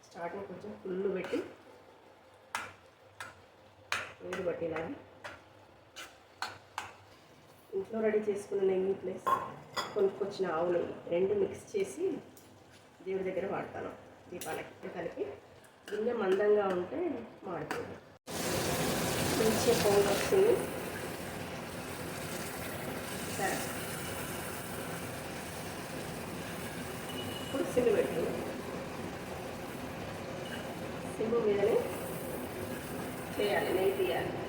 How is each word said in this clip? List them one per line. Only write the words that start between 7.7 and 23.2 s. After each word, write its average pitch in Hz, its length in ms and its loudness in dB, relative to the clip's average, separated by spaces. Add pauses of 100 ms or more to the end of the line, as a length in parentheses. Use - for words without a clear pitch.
ఇంట్లో 220 280 -2
రెడీ 214 140 6 (100)
చేసుకున్న 196 320 0 (100)
నెయ్యి 190 300 4
ప్లస్ - 260 -4 (680)
కొనుక్కొచ్చిన 196 500 4 (120)
ఆవు 175 180 4
నెయ్యి - 180 2 (220)
రెండు 196 260 4
మిక్స్ - 320 -2
చేసి 214 320 0 (1000)
దేవుడి 185 240 0
దగ్గర 175 240 0
వాడతాను. - 380 -4 (400)
దీపాలకి 160 420 -6
ఇప్పుడు 190 240 -10
కలిపి - 260 -4 (680)
గిన్నె 403 320 0
మందంగా 208 440 6 (100)
ఉంటే 180 240 -2 (480)
మాడుతుంది. - 480 -6 (1400)
మంచి 220 320 6 (100)
పొంగు 202 300 8
వస్తుంది. 196 420 8 (2750)